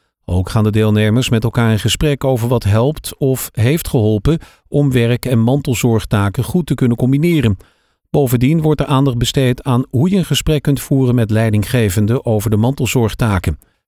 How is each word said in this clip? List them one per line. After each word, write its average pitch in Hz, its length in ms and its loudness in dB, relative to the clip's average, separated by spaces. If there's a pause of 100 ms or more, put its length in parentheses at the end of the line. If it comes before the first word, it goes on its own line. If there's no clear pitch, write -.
(240)
Ook 92 260 -2
gaan 107 140 0
de 107 60 2
deelnemers 107 580 2
met 113 160 0
elkaar 117 260 0
in 107 80 2
gesprek 143 460 -2
over 123 240 0
wat 123 160 0
helpt 113 540 0
of 131 340 -2
heeft 127 360 -2
geholpen 110 500 0 (300)
om 143 240 0
werk- 120 320 0
en 127 140 0
mantelzorgtaken 113 1080 0
goed 175 220 -2
te 139 80 -2
kunnen 120 220 0
combineren. 139 600 2 (540)
Bovendien 135 500 2
wordt 151 200 0
er 143 60 -4
aandacht 135 320 0
besteed 123 440 0
aan 127 280 0
hoe 151 200 0
je 202 60 0
een 175 80 0
gesprek 151 380 -2
kunt 135 180 0
voeren 131 340 0
met 113 160 0
leidinggevenden 110 960 0
over 107 240 0
de 107 60 0
mantelzorgtaken. 113 1000 0 (300)